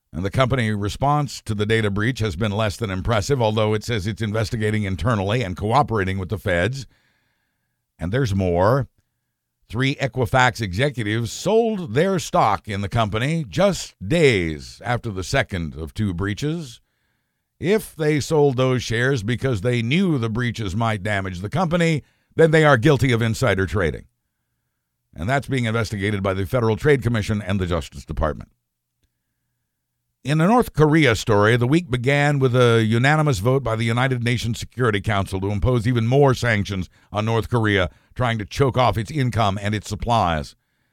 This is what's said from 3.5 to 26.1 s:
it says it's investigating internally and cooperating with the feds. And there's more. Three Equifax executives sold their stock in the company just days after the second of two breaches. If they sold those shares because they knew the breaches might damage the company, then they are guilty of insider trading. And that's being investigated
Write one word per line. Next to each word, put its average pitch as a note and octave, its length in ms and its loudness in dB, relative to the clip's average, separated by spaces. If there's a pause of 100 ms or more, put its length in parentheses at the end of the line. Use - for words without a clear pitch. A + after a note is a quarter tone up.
it G#2+ 100 -4
says G#2+ 240 -4
it's A2 140 -6
investigating G#2+ 600 -2
internally G2+ 580 -2
and F#2 140 -6
cooperating G#2+ 640 0
with F#2 120 -6
the G2+ 80 -4
feds. A2 480 -2 (1120)
And E2+ 140 -6
there's A2+ 240 0
more. G2 540 2 (800)
Three C3 260 0
Equifax B2+ 640 0
executives A2+ 720 -4
sold G#3+ 640 -2
their F3+ 260 0
stock B2 480 0
in G2+ 140 -4
the G2 80 -4
company A#2 580 -2
just - 480 -2 (100)
days F#2 800 2
after A#2 280 -4
the F#2 120 -6
second F2+ 520 -4
of D#2 180 -10
two G#2 200 -2
breaches. A#2+ 680 -6 (760)
If - 380 -2
they D3+ 240 0
sold C#3+ 380 2
those B2+ 260 0
shares B2 380 0
because A#2 400 -2
they B2 200 0
knew D#3 360 0
the A2+ 120 -4
breaches A2 460 -4
might A2 280 -2
damage F#2+ 360 -4
the G2+ 100 -8
company, E3 540 0 (320)
then D#3+ 160 6
they D#3 120 6
are C#3+ 140 6
guilty C3+ 340 4
of A2+ 100 2
insider G#2 440 0
trading. E2 400 -2 (1080)
And F2+ 160 -6
that's C#3 200 -2
being C3+ 160 0
investigated G#2+ 580 -2